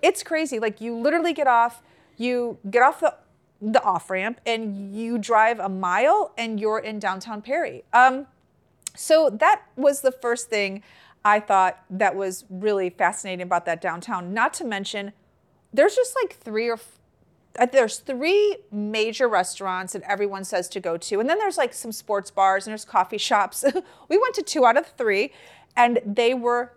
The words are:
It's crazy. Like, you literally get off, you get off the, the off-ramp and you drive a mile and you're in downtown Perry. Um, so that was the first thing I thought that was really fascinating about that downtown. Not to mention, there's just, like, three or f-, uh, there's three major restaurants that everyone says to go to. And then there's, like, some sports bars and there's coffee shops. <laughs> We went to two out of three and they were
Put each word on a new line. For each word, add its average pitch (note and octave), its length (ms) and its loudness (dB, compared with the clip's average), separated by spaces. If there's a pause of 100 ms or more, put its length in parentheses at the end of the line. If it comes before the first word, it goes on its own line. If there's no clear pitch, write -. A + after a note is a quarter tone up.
It's F4 220 2
crazy. D#4 360 -4
Like, A3 220 -4
you A#3 140 -8
literally D#4 380 0
get C#4+ 140 -2
off, A#3+ 340 2 (360)
you A#3+ 400 -4 (120)
get A#3+ 140 4
off D4+ 160 4
the, - 160 0 (460)
the A3 220 2
off-ramp F#3+ 600 -2
and G3+ 480 -4
you A3+ 240 -6
drive A3 420 2
a F#3+ 100 -4
mile G3 680 0
and A3+ 220 -4
you're G#3+ 200 -2
in G#3+ 200 -8
downtown G#3 420 -6
Perry. C4 520 -6
Um, C4 340 6 (680)
so D#4 340 4
that E4+ 320 2 (160)
was C#4 240 2
the C4 100 2
first B3 380 -4
thing G3+ 340 -2 (400)
I G#3 160 6
thought F#3+ 400 2 (100)
that F#3+ 280 0
was F#3+ 320 -6
really F#3+ 400 -2
fascinating F3+ 540 -2
about F3 220 -2
that E3 140 -4
downtown. F3+ 540 -6
Not A#3+ 220 0
to E4+ 100 -8
mention, G3+ 480 -8 (600)
there's D#4+ 220 4
just, B4 260 0
like, G#4 140 -4
three A3+ 320 -6
or A#3 60 -2
f-, - 260 -16 (580)
uh, B3 80 2
there's B3 340 2
three F4+ 580 0 (140)
major G#3+ 580 -2
restaurants F#3 640 -2
that G3 100 -8
everyone G3 400 -4
says F3+ 260 -4
to G3 120 -10
go E3+ 160 -4
to. G3 240 -4
And C4 80 0
then F#4 100 0
there's, G4 180 -2
like, B3+ 160 -2
some A#3 200 -12
sports G3+ 360 -6
bars G3 380 0
and G#3+ 40 -10
there's G#3+ 140 -12
coffee G3+ 320 0
shops. G3+ 460 0 (240)
<laughs> - 220 -18
We E4+ 80 4
went B4 180 0
to F#4 80 -4
two C4 220 2
out A#3 100 6
of D#4+ 120 0
three A3 440 -2 (460)
and A#3+ 280 4
they A#3 280 2
were A#3+ 440 -2